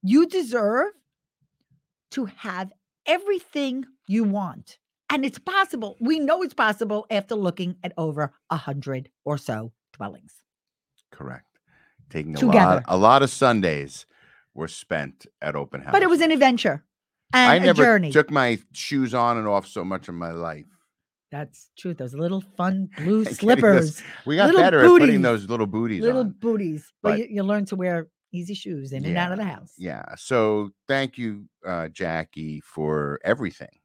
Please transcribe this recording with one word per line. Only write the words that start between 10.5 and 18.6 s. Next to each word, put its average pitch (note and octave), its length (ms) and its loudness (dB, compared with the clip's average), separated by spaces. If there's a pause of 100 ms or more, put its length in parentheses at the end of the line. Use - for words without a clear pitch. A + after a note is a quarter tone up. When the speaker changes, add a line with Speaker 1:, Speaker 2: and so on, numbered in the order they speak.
Speaker 2:
Correct. B1+ 340 -18 (680)
Taking A2 240 -8
a - 40 -6
Speaker 1:
Together. F#2 360 6
Speaker 2:
lot, F2+ 120 -4
a F#2 100 0
lot A#2+ 260 8
of - 80 0
Sundays F2+ 720 0 (500)
were D#2+ 120 -10
spent C#2+ 580 -10 (160)
at D2 140 -6
open C#2 360 -10
Speaker 1:
But G4 120 2
it F#4 60 0
was E4 100 2
Speaker 2:
houses. E4 60 2
Speaker 1:
an D#4+ 60 2
adventure B3 520 0 (480)
and B3+ 200 4
Speaker 2:
I D3+ 60 6
Speaker 1:
a - 20 4
Speaker 2:
never - 240 4
Speaker 1:
journey. G3 280 4
Speaker 2:
took D3 200 2
my B2 260 2 (140)